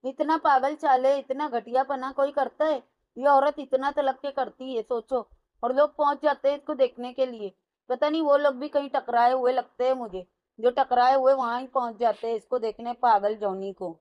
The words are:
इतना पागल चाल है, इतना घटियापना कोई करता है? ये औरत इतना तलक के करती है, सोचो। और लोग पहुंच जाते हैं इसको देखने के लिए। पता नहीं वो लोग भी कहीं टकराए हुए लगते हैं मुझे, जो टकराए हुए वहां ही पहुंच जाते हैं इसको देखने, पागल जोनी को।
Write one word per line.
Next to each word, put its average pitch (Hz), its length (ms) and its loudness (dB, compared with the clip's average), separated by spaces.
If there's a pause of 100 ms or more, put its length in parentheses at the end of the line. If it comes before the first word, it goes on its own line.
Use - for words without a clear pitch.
इतना 285 340 -2
पागल 277 380 2
चाल 262 300 2
है, 277 120 2
इतना 269 320 -6
घटियापना 254 640 -2
कोई 277 200 -2
करता 277 320 -2
है? 302 180 -2 (340)
ये 254 100 -2
औरत 285 320 4
इतना 269 320 -2
तलक 269 260 -2
के 277 140 -8
करती 254 440 -8
है, 226 80 -4
सोचो। 233 460 -6 (340)
और 247 120 -2
लोग 294 220 2
पहुंच 285 260 0
जाते 277 260 0
हैं 285 80 0
इसको 294 200 -8
देखने 247 360 -2
के 262 140 -2
लिए। 214 260 -12 (380)
पता 254 180 -2
नहीं 320 140 -2
वो 285 160 4
लोग 285 180 2
भी 285 120 -8
कहीं 285 220 -2
टकराए 240 420 2
हुए 254 200 0
लगते 254 340 -4
हैं 262 80 2
मुझे, 185 320 -10 (320)
जो 233 140 2
टकराए 254 420 4
हुए 269 200 4
वहां 247 260 -2
ही 262 80 -12
पहुंच 233 300 -4
जाते 226 280 0
हैं 226 100 -2
इसको 247 240 -6
देखने, 226 340 -6
पागल 220 420 2
जोनी 196 380 -6
को। 170 260 -10